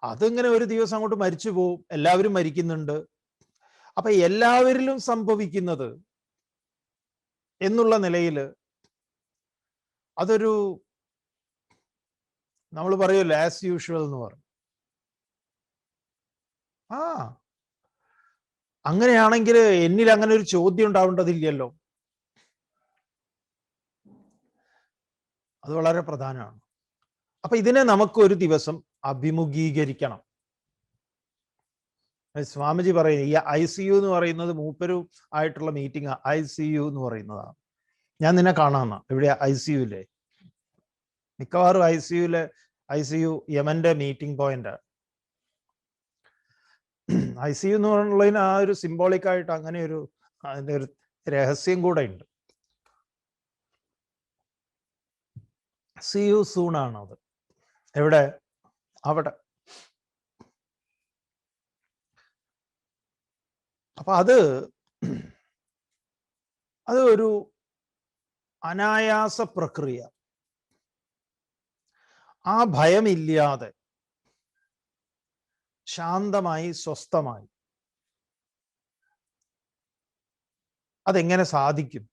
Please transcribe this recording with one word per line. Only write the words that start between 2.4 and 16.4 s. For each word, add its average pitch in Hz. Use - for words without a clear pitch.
അപ്പൊ 196
എല്ലാവരിലും 254
സംഭവിക്കുന്നത് 190
എന്നുള്ള 226
നിലയിൽ 170
അതൊരു, 220
നമ്മൾ 175
പറയുമല്ലോ, 185
as 165
usual 165
എന്ന് 139
പറയും. -